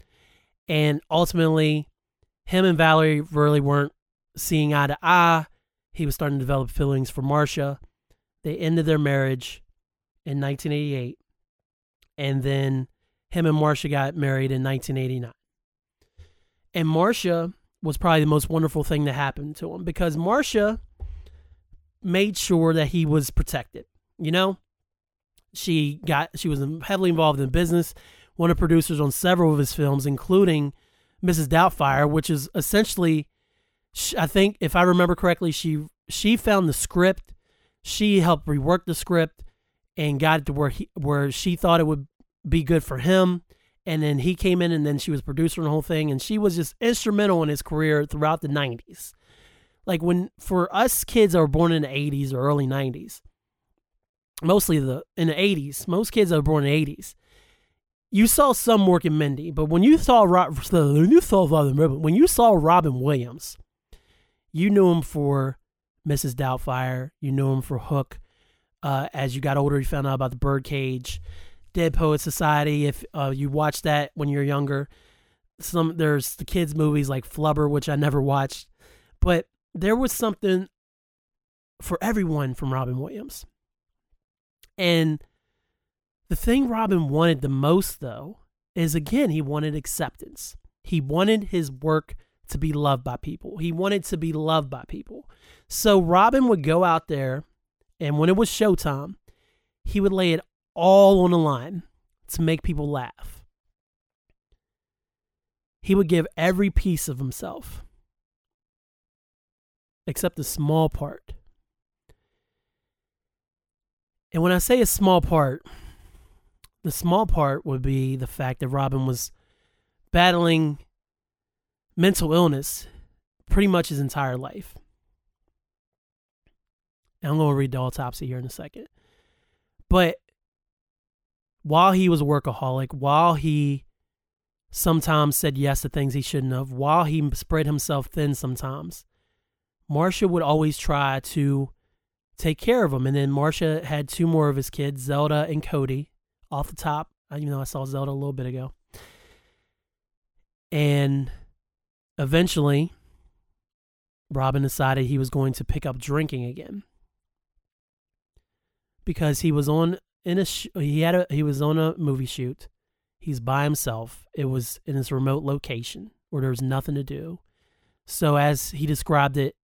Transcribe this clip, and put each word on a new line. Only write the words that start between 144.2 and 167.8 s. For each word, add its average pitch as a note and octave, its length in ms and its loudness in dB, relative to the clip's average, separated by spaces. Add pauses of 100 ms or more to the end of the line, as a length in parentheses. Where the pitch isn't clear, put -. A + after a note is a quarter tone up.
more D#3+ 220 2
of C#3 80 0
his C3+ 140 -6
kids, C#3 320 -6
Zelda D3 460 0
and D#3 140 -4
Cody, C3+ 460 -4 (420)
off C#3+ 180 -6
the - 80 -16
top, D3+ 340 -6 (200)
even D3 200 -8
though C#3 100 -6
I C3+ 40 -6
saw C3+ 200 -8
Zelda C#3 260 -8
a - 20 -6
little C#3 200 -6
bit C3 140 -8
ago. B2+ 260 -10 (2000)
And C#3+ 600 0 (880)
eventually, D3+ 760 0 (1400)
Robin C3+ 320 0
decided C3+ 440 0
he C3+ 120 0
was C3 120 -2
going C3+ 240 0
to - 100 -8
pick - 220 -4
up B2+ 120 -8
drinking C#3+ 480 -4
again. G3+ 360 -14 (2250)
Because D3+ 360 -2
he E3 100 0
was D3 180 0
on, E3 300 0 (260)
in F3+ 140 -2
a F#3+ 60 0
sh-, - 300 -10
he D3 260 -2
had E3+ 140 2
a, F3+ 140 2
he D3 140 -2
was C#3+ 180 -2
on D#3 180 0
a D#3+ 200 0
movie C3+ 280 -2
shoot. - 420 -10 (500)
He's C3+ 220 -8
by C3+ 240 -2
himself. B2 680 -6
It C#3+ 120 -4
was C3 400 -4
in D3 80 -6
this C3+ 160 -4
remote C3+ 320 -2
location C#3 680 -8 (180)
where C#3+ 100 -4
there C3 100 -2
was B2 120 -4
nothing C3+ 320 -4
to C#3 100 -6
do. C#3+ 360 -12 (680)